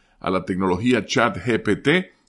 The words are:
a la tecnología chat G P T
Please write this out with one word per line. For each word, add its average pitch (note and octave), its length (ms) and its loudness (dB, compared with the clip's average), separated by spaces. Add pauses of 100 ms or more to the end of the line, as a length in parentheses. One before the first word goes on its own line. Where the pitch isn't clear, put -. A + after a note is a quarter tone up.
(200)
a E2+ 100 -6
la F#2 140 -2
tecnología G2 640 0
chat A2+ 320 0
G A2+ 260 -2
P G2+ 140 0
T F3+ 340 0 (180)